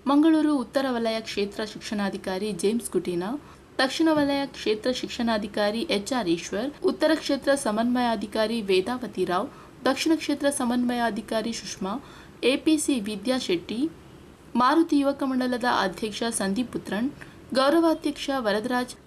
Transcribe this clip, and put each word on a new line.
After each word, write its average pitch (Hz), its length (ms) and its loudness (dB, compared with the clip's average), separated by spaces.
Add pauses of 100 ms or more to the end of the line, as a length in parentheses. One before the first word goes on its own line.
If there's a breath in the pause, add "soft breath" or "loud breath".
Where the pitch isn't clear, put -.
ಮಂಗಳೂರು 302 500 6
ಉತ್ತರ 269 340 0
ವಲಯ 226 300 0
ಕ್ಷೇತ್ರ 202 440 -4
ಶಿಕ್ಷಣಾಧಿಕಾರಿ 202 880 -4
ಜೇಮ್ಸ್ 196 380 0
ಕುಟೀನಾ, 180 520 -2 (360 soft breath)
ದಕ್ಷಿಣ 269 340 2
ವಲಯ 277 340 2
ಕ್ಷೇತ್ರ 220 440 -2
ಶಿಕ್ಷಣಾಧಿಕಾರಿ 214 920 -2
ಎಚ್ 202 320 -2
ಆರ್ 226 160 -2
ಈಶ್ವರ್, 190 420 -2 (140)
ಉತ್ತರ 320 300 2
ಕ್ಷೇತ್ರ 277 400 0
ಸಮನ್ವಯಾಧಿಕಾರಿ 226 1040 0
ವೇದಾವತಿ 196 640 0
ರಾವ್, 180 240 0 (360 loud breath)
ದಕ್ಷಿಣ 269 300 2
ಕ್ಷೇತ್ರ 285 360 0
ಸಮನ್ವಯಾಧಿಕಾರಿ 233 1000 -2
ಸುಷ್ಮಾ, 202 520 -8 (400 loud breath)
ಎ 262 120 4
ಪಿ 311 220 4
ಸಿ 277 220 0
ವಿದ್ಯಾ 214 380 -2
ಶೆಟ್ಟಿ, 220 520 -2 (680)
ಮಾರುತಿ 294 420 4
ಯುವಕ 277 240 2
ಮಂಡಲದ 254 420 -2 (160)
ಅಧ್ಯಕ್ಷ 226 500 -4
ಸಂದೀಪ್ 214 420 -2
ಪುತ್ರನ್, 226 380 -4 (440 loud breath)
ಗೌರವಾಧ್ಯಕ್ಷ 302 840 2
ವರದರಾಜ್, 247 560 0 (120)